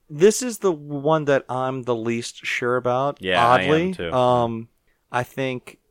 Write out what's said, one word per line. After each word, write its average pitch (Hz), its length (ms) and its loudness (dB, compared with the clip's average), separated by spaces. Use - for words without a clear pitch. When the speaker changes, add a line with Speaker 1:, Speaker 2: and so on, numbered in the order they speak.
Speaker 1:
this 175 320 4
is 247 180 -6
the 196 120 0
one 147 540 -2
that 135 220 2
I'm 131 360 -4
the 120 120 -2
least 117 500 -6
sure 123 300 -2
about, 127 460 -2
Speaker 2:
Yeah, 92 240 2
I 123 160 6
am 92 100 0
Speaker 1:
oddly. 175 220 0
Speaker 2:
too. 87 180 -6
Speaker 1:
Um, 120 560 0
I 123 100 -2
think 131 560 -8